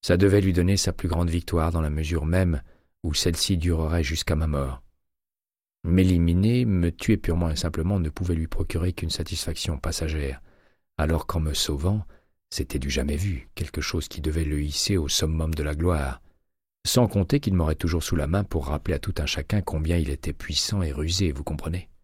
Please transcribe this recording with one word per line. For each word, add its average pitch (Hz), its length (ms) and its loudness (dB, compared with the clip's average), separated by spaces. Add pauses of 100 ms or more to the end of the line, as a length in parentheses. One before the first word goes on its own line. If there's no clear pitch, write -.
Ça 90 140 2
devait 98 260 6
lui 92 120 4
donner 90 240 4
sa - 160 0
plus - 160 -4
grande 85 200 2
victoire 85 420 0
dans 85 100 0
la 78 80 0
mesure 78 360 -2
même 85 360 2 (420)
où 78 100 -2
celle-ci 87 440 0
durerait 80 460 2
jusqu'à 78 320 -2
ma 78 120 0
mort. 69 340 -4 (1040)
M'éliminer, 92 800 4
me 90 280 2
tuer - 260 2
purement 85 320 0
et 78 80 -2
simplement 85 420 0
ne 87 100 0
pouvait 87 260 -2
lui 80 120 -2
procurer - 460 -2
qu'une 85 160 -6
satisfaction - 680 -6
passagère, 73 640 -4 (560)
alors 80 300 0
qu'en 85 140 0
me 76 120 -2
sauvant, 85 520 0 (440)
c'était - 300 -4
du 69 100 -4
jamais 67 280 -2
vu, 87 360 -4
quelque 78 280 -6
chose - 260 -4
qui - 140 -12
devait 80 240 0
le 73 160 -2
hisser 73 340 -2
au 78 140 0
summum 80 440 0
de 73 100 -4
la 76 120 -2
gloire, 76 460 0 (640)
sans 123 220 4
compter 101 340 2
qu'il 95 140 0
m'aurait 78 200 2
toujours 82 280 0
sous - 120 -2
la 71 120 0
main 98 180 0
pour 73 220 -4
rappeler 73 260 -2
à 73 60 0
tout - 180 -6
un 76 80 0
chacun 95 360 -2
combien 80 360 0
il 76 120 0
était - 220 -4
puissant - 520 -2
et 76 100 -2
rusé, 82 400 0
vous 71 100 -8
comprenez ? 82 460 -6 (140)